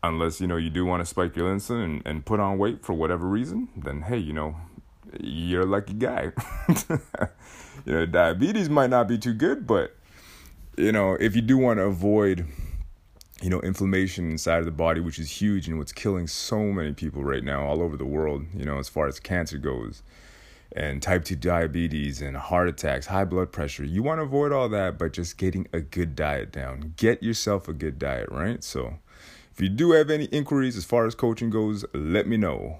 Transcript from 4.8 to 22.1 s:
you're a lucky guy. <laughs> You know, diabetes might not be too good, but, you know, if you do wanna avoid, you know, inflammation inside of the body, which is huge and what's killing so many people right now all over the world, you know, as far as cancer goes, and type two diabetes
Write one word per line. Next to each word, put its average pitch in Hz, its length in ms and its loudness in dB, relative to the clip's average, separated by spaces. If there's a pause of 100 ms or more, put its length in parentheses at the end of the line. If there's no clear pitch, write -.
you're 85 440 -2
a - 20 4
lucky 101 280 -2
guy. 104 380 -2 (360)
<laughs> - 340 2 (840)
You 64 80 0
know, 82 120 4
diabetes 92 640 4
might 139 220 6
not 120 160 6
be 117 100 2
too 117 160 0
good, 196 320 0
but, 107 300 2 (800)
you 98 140 4
know, 98 280 4
if 104 160 4
you 120 60 4
do 127 160 6
wanna 113 300 4
avoid, 98 580 4 (960)
you 90 80 0
know, 90 120 2
inflammation 95 680 0
inside 82 300 2
of 82 60 0
the 82 60 -4
body, 82 280 2
which 82 180 -4
is 78 240 -6
huge 101 260 2
and 80 120 -2
what's 71 120 -8
killing 92 360 -2
so - 380 -4
many 87 280 -2
people 73 300 -6
right 67 200 -2
now 69 220 -2
all 76 160 0
over 78 160 -2
the 65 80 -6
world, 73 480 -2
you 71 120 -6
know, 71 120 -4
as 69 100 -6
far 78 200 0
as 69 120 -6
cancer 82 380 -2
goes, 64 460 -6 (720)
and 71 260 -4
type 90 240 0
two 92 100 -4
diabetes 76 840 -2